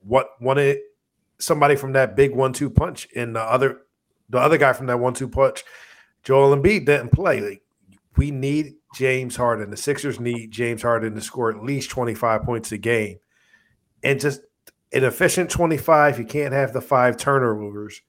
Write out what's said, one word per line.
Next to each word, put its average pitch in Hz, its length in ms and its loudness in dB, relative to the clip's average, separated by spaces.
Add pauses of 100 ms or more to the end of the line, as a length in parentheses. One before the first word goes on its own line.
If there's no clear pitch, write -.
what, 127 360 0
one 131 200 0
of, 139 180 2 (600)
somebody 147 380 2
from 135 180 -6
that 123 200 2
big 135 200 4
one-two 131 340 0
punch, - 480 -2
and 120 180 -6
the 113 60 -2
other, 123 400 2 (480)
the 123 100 -2
other 147 200 4
guy 135 160 4
from 131 140 -8
that 120 120 -2
one-two 127 280 -4
punch, 135 360 0 (600)
Joel 139 300 6
Embiid, 165 300 2
didn't 127 280 2
play. 156 280 0
Like, 101 220 -10 (560)
we 143 140 0
need 143 420 -4 (220)
James 131 400 -2
Harden. 113 340 -2
The 104 60 -12
Sixers 139 420 -4
need 120 320 -6
James 117 320 -4
Harden 117 320 -2
to 107 60 -10
score 113 300 -4
at 107 120 -10
least 135 280 -6
twenty-five 113 520 -2
points 113 300 -6
a 107 60 -8
game. 110 400 -2 (840)
And 135 160 0
just 139 220 -4 (520)
an 131 120 2
efficient 180 460 0
twenty-five, 151 680 2
you 117 60 -8
can't 143 280 -4
have 135 200 -2
the 127 80 -4
five 123 360 2
turnovers. 107 920 -2